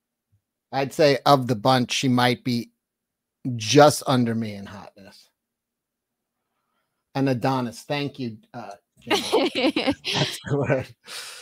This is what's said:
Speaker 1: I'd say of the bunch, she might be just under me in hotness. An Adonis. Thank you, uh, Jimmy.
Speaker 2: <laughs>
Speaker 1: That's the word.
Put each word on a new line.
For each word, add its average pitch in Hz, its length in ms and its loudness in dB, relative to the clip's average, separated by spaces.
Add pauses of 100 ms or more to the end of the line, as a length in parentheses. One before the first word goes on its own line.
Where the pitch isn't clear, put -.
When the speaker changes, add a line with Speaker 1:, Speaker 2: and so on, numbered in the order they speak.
(720)
Speaker 1:
I'd 135 200 -4
say 143 340 4
of 135 220 4
the 123 80 0
bunch, 123 360 2
she - 160 -2
might 123 360 2
be 120 260 -4 (840)
just 135 500 6
under 123 280 0
me 110 200 -6
in 101 120 -14
hotness. 98 640 -20 (1900)
An 139 140 0
Adonis. 127 540 -2
Thank 143 360 -8
you, 117 200 -10 (160)
uh, 107 160 -16 (280)
Jimmy. 285 560 -2
Speaker 2:
<laughs> 269 200 0 (400)
Speaker 1:
That's - 320 -4
the 110 100 -2
word. 131 300 0 (540)